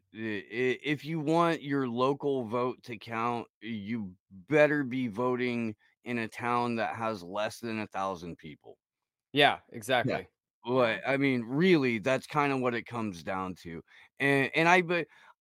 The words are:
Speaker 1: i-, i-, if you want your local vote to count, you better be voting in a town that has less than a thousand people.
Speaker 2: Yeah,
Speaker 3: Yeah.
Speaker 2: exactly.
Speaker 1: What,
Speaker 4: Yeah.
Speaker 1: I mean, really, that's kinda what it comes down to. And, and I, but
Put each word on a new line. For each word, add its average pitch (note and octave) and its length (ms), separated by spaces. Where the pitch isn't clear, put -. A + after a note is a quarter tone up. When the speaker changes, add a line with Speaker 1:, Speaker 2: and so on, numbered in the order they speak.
Speaker 1:
i-, G2 40
i-, A2 640
if C#3 220
you D#3+ 160
want D#3+ 420
your C#3 280
local C3+ 560
vote A#2+ 380
to A#2 140
count, A#2 500
you G#2+ 540
better C#3+ 540
be B2 240
voting A#2+ 680
in A#2+ 140
a A2 100
town A#2+ 480
that G#2 180
has A2 260
less G#2 380
than A2 220
a G2+ 60
thousand F2 500
people. - 400
Speaker 2:
Yeah, C3+ 260
Speaker 3:
Yeah. F#2+ 180
Speaker 2:
exactly. F2 80
Speaker 1:
What, A#2 420
Speaker 4:
Yeah. B2+ 60
Speaker 1:
I C#3 60
mean, C3 260
really, C3+ 560
that's C3 280
kinda C#3+ 300
what B2 180
it A2+ 100
comes G#2+ 380
down F#2+ 400
to. E2 180
And, C#3 340
and E3 140
I, F#3 140
but E3 240